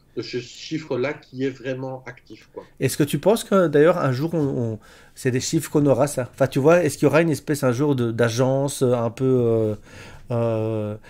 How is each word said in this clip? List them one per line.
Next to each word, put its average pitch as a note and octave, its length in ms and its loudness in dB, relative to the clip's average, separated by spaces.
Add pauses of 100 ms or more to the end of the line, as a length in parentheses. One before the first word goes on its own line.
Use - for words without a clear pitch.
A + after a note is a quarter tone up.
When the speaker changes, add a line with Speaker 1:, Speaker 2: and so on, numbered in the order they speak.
(160)
Speaker 1:
de A#2+ 60 -6
ce A#2+ 180 -8
chiffre-là C#3 720 -6
qui C3 320 -8
est C#3 40 0
vraiment C3 560 -10
actif, - 480 -20
quoi. - 100 -14 (160)
Speaker 2:
Est-ce C#3 180 -2
que D#3 60 2
tu D3 140 -2
penses G3 260 2
que, F#3+ 240 2
d'ailleurs, D#3 300 6
un C#3 140 0
jour, C#3 220 -4
on, E3+ 60 0
on, B2+ 400 -2 (360)
c'est - 160 -2
des A#2 80 0
chiffres - 300 -2
qu'on D3 160 2
aura, C3+ 220 4
ça ? B2+ 260 -6
Enfin, C3 140 0
tu C#3 120 -2
vois, E3 240 6
est-ce D3 140 -2
qu'il - 80 0
y C#3 40 6
aura D3 120 4
une E3+ 80 2
espèce, C#3+ 340 -4
un B2+ 80 2
jour, C#3+ 240 0
de, A#2+ 160 -2
d'agence, B2+ 680 0
euh, B2 120 2
un A#2 160 -2
peu, C3 160 -4
euh, A2+ 500 2 (560)
euh, A2 680 -4 (120)